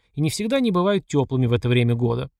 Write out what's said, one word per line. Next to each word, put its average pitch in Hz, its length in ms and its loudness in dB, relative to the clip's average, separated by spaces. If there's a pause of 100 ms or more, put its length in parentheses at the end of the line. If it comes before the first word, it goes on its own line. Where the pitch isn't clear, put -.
(140)
и - 60 -4
не 156 100 0
всегда 226 300 -2
не 240 100 0
бывают 190 360 0
тёплыми 131 400 0
в 117 60 0
это 120 160 0
время 120 260 2
года. 120 460 -2